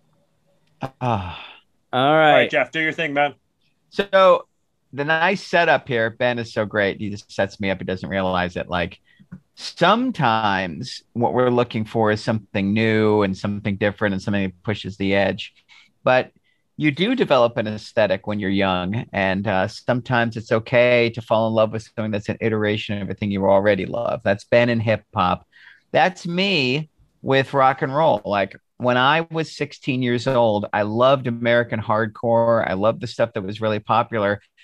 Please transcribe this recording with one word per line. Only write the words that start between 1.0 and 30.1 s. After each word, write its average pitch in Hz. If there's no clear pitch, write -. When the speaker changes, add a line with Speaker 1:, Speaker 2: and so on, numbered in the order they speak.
Speaker 1:
Ah. 101
Speaker 2:
All 131
right. 156
Speaker 3:
All -
right, 120
Jeff, 135
do 160
your 156
thing, 151
man. 143
Speaker 1:
So 190
the 139
nice 165
setup 165
here, 113
Ben 123
is 117
so 107
great. 98
He 104
just 104
sets 98
me 98
up. 92
He 92
doesn't 92
realize 92
it. -
Like, 87
sometimes 113
what 117
we're 123
looking 120
for 110
is 107
something 104
new 110
and 95
something 104
different 104
and 95
something 101
that 92
pushes 95
the 98
edge. 98
But 127
you 151
do 185
develop 131
an 110
aesthetic 104
when 104
you're 98
young. 98
And, 95
uh, 95
sometimes 120
it's 110
okay 120
to 117
fall 113
in 110
love 110
with 110
something 110
that's 104
an 104
iteration 107
of 101
everything 95
you 98
already 98
love. -
That's 101
been 120
in 117
hip 110
hop. 90
That's 180
me 165
with 135
rock 135
and 135
roll. 147
Like, 98
when 123
I 147
was 160
sixteen 135
years 120